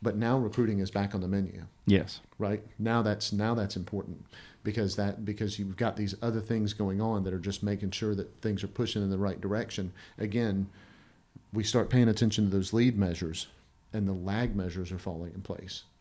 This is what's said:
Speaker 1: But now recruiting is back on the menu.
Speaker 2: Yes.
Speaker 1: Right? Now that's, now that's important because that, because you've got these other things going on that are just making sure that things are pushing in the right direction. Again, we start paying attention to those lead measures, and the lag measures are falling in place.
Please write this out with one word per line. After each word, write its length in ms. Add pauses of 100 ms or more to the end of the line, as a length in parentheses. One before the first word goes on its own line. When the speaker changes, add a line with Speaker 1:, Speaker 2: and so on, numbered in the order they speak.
Speaker 1:
But 160
now 200
recruiting 420
is 120
back 240
on 60
the 80
menu. 340 (220)
Speaker 2:
Yes. 340 (200)
Speaker 1:
Right? 220 (160)
Now 240
that's, 300
now 240
that's 220
important 480 (380)
because 340
that, 260
because 360
you've 180
got 180
these 280
other 180
things 320
going 260
on 240
that 100
are 60
just 240
making 280
sure 240
that 260
things 220
are 40
pushing 360
in 80
the 60
right 220
direction. 540 (240)
Again, 500 (840)
we 100
start 260
paying 200
attention 400
to 60
those 180
lead 240
measures, 500 (460)
and 140
the 60
lag 420
measures 360
are 60
falling 380
in 60
place. 420 (180)